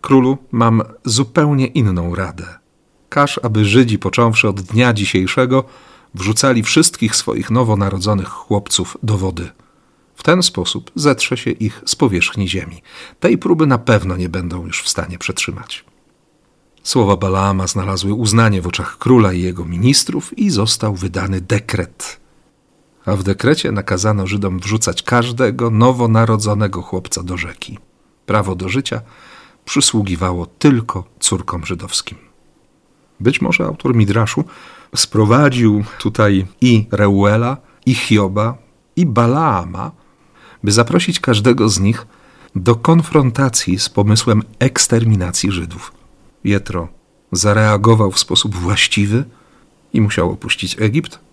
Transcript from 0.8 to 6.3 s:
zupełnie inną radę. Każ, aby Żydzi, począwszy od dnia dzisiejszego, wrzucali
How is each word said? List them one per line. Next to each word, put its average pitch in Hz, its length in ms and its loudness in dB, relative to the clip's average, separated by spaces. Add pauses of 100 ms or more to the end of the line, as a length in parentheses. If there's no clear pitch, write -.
zupełnie 131 640 0
inną 87 480 0
radę. 85 300 -8 (640)
Każ, 143 340 0
aby 107 220 2
Żydzi, 110 340 4
począwszy 113 500 0
od 98 120 -4
dnia 113 320 2
dzisiejszego, 110 720 0 (520)
wrzucali 113 480 0